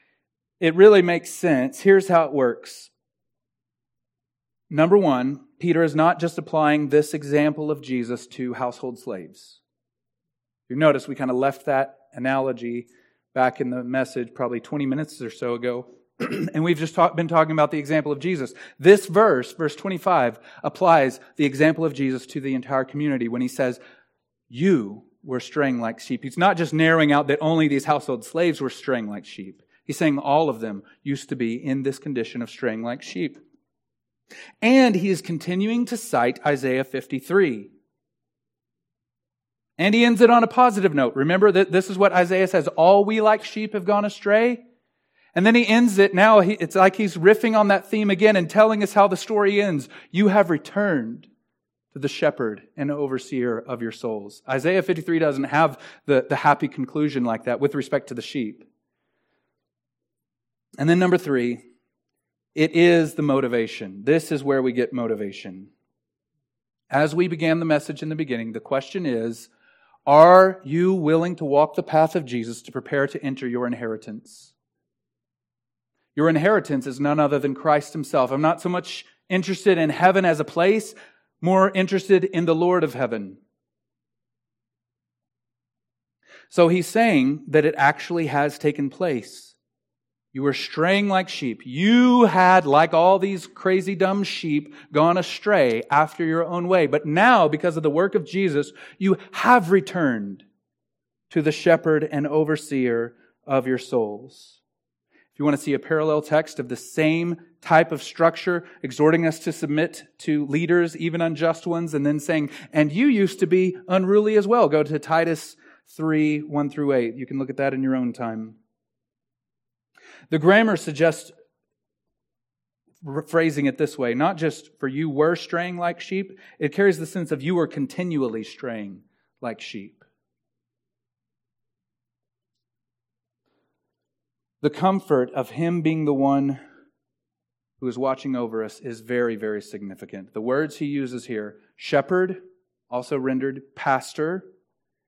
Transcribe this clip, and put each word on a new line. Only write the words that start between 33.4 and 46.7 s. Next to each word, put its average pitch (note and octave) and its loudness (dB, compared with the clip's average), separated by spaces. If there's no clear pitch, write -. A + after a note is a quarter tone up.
And B3 4
he F#3+ 0
is F3+ -2
continuing G3 -4
to A#3+ -6
cite B2 -2
Isaiah C3 -2
fifty-three. C3 -2
And G3+ 2
he A#3 6
ends A#3 4
it A#3+ 8
on A#3+ 6
a A3+ 2
positive G#3 2
note. C3+ 0
Remember F3+ 4
that F#3 2
this F#3+ 0
is F#3+ -8
what F#3+ 4
Isaiah F#3 2
says, F3 0
"All G3 4
we A3 0
like G#3+ 2
sheep G#3+ -10
have G3 -8
gone G#3 0
astray." A3 0
And F3+ 2
then A3+ 6
he A#3+ 4
ends A3 4
it G3 6
now, G#3 8
he, F#3 2
it's F3 -6